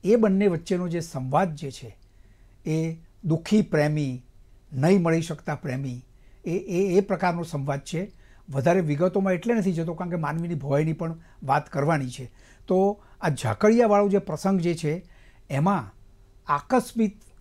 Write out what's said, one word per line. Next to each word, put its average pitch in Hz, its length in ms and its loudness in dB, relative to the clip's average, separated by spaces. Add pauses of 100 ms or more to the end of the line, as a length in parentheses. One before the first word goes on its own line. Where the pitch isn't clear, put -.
એ 208 120 4
બંને 208 300 4
વચ્ચેનો 180 420 -2
જે 170 120 -4
સંવાદ 151 540 -2
જે 143 160 -10
છે 120 260 -18 (680)
એ 160 300 -2 (280)
દુઃખી 165 380 2
પ્રેમી, 147 600 0 (480)
નહીં 165 300 4
મળી 165 200 2
શકતા 156 320 -8
પ્રેમી, 127 500 -8 (400)
એ, 170 120 -4
એ, 185 400 0
એ 202 40 8
પ્રકારનો 180 420 0
સંવાદ 139 380 -4
છે. 175 320 -8 (380)
વધારે 139 300 2
વિગતોમાં 180 520 2
એટલે 185 220 -2
નથી 196 180 0
જતો 165 220 -4
કારણ 175 160 -8
કે 180 60 -4
માનવીની 165 380 -4
ભવાઈની 147 380 0
પણ 165 260 -6 (240)
વાત 143 260 0
કરવાની 143 420 0
છે. 123 220 -14 (340)
તો 196 380 0 (160)
આ - 80 -2
ઝાકળિયાવાળો 208 800 4
જે 196 100 2
પ્રસંગ 185 420 0
જે 170 140 0
છે 160 320 -4 (440)
એમાં 147 420 0 (600)
આકસ્મિક, 226 680 0 (200)